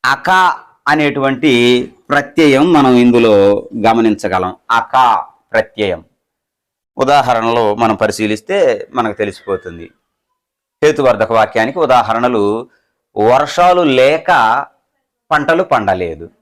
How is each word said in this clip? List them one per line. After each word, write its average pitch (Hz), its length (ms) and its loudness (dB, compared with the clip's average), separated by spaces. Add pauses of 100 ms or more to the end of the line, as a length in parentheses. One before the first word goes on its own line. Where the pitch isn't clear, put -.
అక 175 520 0 (300)
అనేటువంటి 135 1040 0 (160)
ప్రత్యయం 143 640 2
మనం 131 220 4
ఇందులో 110 680 4 (240)
గమనించగలం. 101 680 -2 (160)
అక 117 540 0 (260)
ప్రత్యయం 98 520 -4 (960)
ఉదాహరణలో 117 800 0
మనం 113 200 0
పరిశీలిస్తే 110 960 -2
మనకు 113 240 -6
తెలిసిపోతుంది. 92 760 -8 (920)
హేతువర్ధక 131 480 0
వాక్యానికి 113 480 -2
ఉదాహరణలు, 117 880 0 (500)
వర్షాలు 147 640 2
లేక 139 840 0 (680)
పంటలు 151 320 0
పండలేదు. 90 680 -4 (120)